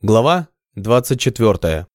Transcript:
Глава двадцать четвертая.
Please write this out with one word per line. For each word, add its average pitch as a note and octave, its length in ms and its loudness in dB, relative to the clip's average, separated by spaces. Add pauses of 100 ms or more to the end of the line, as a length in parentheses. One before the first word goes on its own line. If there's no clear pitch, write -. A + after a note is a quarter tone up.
Глава B2+ 440 2 (260)
двадцать A#2+ 460 0
четвертая. F#2 760 0